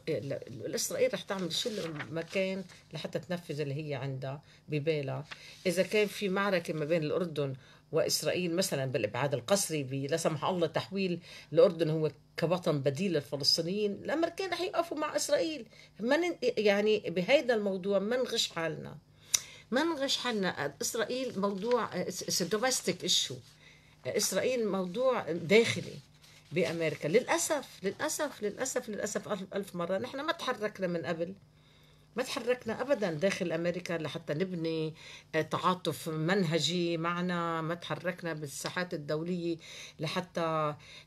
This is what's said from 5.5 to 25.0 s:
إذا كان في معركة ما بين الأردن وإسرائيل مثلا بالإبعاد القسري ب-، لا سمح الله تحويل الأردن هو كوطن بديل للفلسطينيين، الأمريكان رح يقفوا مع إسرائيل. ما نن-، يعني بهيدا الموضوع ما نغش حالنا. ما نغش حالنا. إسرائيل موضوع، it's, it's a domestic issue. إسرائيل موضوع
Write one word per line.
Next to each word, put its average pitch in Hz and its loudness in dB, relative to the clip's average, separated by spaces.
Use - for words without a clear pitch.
إذا 180 4
كان 208 4
في 202 -2
معركة 185 2
ما 156 -2
بين 160 2
الأردن 147 0
وإسرائيل 160 2
مثلا 165 0
بالإبعاد 127 0
القسري 160 2
ب-، 131 -8
لا 139 0
سمح 160 0
الله 170 2
تحويل 175 0
الأردن 165 8
هو 156 2
كوطن 165 2
بديل 143 2
للفلسطينيين، 165 2
الأمريكان 330 -2
رح 339 -2
يقفوا 339 -2
مع 302 -2
إسرائيل. 302 0
ما 240 2
نن-، 339 2
يعني 214 4
بهيدا 233 4
الموضوع 196 2
ما 214 0
نغش 233 0
حالنا. 151 -4
ما 254 4
نغش 277 0
حالنا. 185 0
إسرائيل 247 -2
موضوع، 202 0
it's, 180 -6
it's 175 0
a 190 0
domestic 208 0
issue. - 0
إسرائيل 208 0
موضوع 190 0